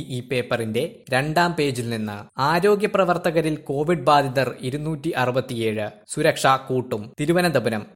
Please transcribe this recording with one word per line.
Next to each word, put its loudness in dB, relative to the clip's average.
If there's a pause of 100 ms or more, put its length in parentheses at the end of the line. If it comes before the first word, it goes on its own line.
ഈ -6
പേപ്പറിന്റെ -2 (280)
രണ്ടാം 2
പേജിൽ -2
നിന്ന്. -4 (260)
ആരോഗ്യ 2
പ്രവർത്തകരിൽ 0
കോവിഡ് -2
ബാധിതർ 4 (120)
ഇരുന്നൂറ്റി -6
അറുപത്തിയേഴ്. 0 (220)
സുരക്ഷ 2 (160)
കൂട്ടും. -2 (120)
തിരുവനന്തപുരം. 0 (140)